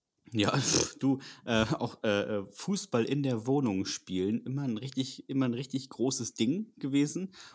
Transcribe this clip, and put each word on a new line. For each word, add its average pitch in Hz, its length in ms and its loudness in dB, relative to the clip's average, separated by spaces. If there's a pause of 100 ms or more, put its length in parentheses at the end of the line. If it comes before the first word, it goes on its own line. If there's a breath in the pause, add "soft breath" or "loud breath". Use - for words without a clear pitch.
(300)
Ja, 107 280 2
pff, - 400 2
du, 135 220 2 (260 loud breath)
äh, 110 180 4 (140)
auch, - 260 -6
äh, 101 360 2
äh, 95 100 -8
Fußball - 560 0
in 139 160 0
der 117 240 0
Wohnung 120 400 2
spielen, 95 580 -2
immer 131 180 -4
ein 120 140 -2
richtig, 131 540 -6
immer 135 160 2
ein 120 80 0
richtig - 340 -6
großes 123 460 -4
Ding 156 420 -2
gewesen. 147 560 -2 (220 loud breath)